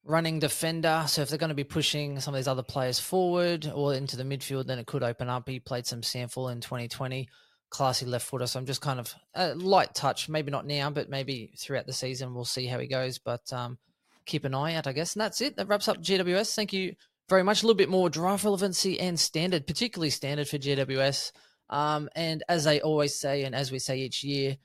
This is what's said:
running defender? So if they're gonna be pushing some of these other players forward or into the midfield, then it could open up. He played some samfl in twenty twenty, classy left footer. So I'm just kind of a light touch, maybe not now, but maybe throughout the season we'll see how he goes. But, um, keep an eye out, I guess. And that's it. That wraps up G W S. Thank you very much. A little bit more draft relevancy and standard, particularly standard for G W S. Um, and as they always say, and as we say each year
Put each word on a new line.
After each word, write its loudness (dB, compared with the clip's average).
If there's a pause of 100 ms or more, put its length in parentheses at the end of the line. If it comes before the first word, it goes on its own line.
running 2
defender? 2
So 2
if -2
they're -2
gonna 0
be -2
pushing -2
some -4
of 0
these 0
other 0
players 0
forward 2
or 0
into -4
the -6
midfield, -4
then -4
it -8
could -2
open -2
up. -4
He -6
played -6
some -6
samfl -4
in -8
twenty -6
twenty, -6 (420)
classy 0
left -2
footer. -4
So -4
I'm -8
just -4
kind 0
of -10 (200)
a 0
light 4
touch, 0
maybe -2
not -4
now, -2
but -4
maybe -6
throughout -4
the -8
season -6
we'll -6
see -2
how -4
he -4
goes. -2
But, -6
um, -6 (480)
keep -2
an -2
eye 0
out, -2
I -2
guess. -2
And -4
that's -2
it. -2
That -4
wraps 2
up 0
G 2
W 2
S. 0
Thank -2
you -2 (340)
very 8
much. 4
A 4
little 8
bit 6
more 6
draft 2
relevancy 2
and 0
standard, 2
particularly 0
standard -2
for -4
G 0
W 0
S. 2 (360)
Um, 0
and -2
as 2
they 6
always 4
say, 0
and -4
as -2
we -4
say -2
each -4
year 0